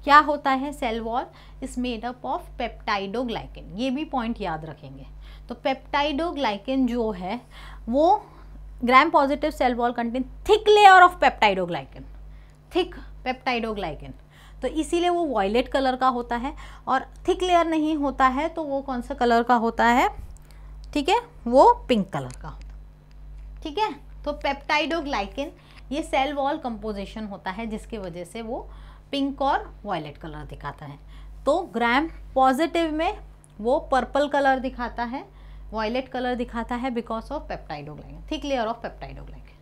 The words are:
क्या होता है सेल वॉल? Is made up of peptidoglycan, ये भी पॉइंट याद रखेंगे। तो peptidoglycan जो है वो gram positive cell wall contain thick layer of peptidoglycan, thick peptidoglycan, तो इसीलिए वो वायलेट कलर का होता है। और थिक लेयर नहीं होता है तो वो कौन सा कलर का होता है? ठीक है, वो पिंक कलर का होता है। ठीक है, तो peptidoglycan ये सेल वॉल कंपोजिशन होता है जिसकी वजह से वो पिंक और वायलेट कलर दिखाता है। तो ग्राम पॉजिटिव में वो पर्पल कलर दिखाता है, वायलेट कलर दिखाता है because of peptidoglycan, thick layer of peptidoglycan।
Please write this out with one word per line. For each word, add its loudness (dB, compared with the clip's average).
क्या 10
होता 2
है -2
सेल -4
वॉल? -4
Is -10
made -4
up -10
of -4
peptidoglycan, -4
ये -2
भी -4
पॉइंट -4
याद -6
रखेंगे। -16
तो -10
peptidoglycan -2
जो 0
है -6
वो 4
gram 8
positive 2
cell 2
wall 0
contain -4
thick 6
layer 12
of 0
peptidoglycan, 2
thick 0
peptidoglycan, -4
तो 0
इसीलिए 0
वो 2
वायलेट 2
कलर 2
का 2
होता -2
है। -6
और 2
थिक 2
लेयर 4
नहीं 0
होता 2
है 2
तो -6
वो -4
कौन -6
सा -8
कलर 4
का 6
होता 2
है? 2
ठीक 0
है, 4
वो 8
पिंक 2
कलर -6
का -12
होता -14
है। -16
ठीक -8
है, 0
तो -2
peptidoglycan -2
ये -2
सेल 0
वॉल -2
कंपोजिशन -8
होता -8
है -8
जिसकी -8
वजह -10
से -12
वो -10
पिंक -2
और 0
वायलेट -6
कलर -12
दिखाता -12
है। -14
तो 2
ग्राम 2
पॉजिटिव 4
में -2
वो 2
पर्पल 0
कलर 2
दिखाता -6
है, -8
वायलेट -2
कलर -2
दिखाता -4
है -4
because -6
of -6
peptidoglycan, -12
thick -6
layer -2
of -4
peptidoglycan। -14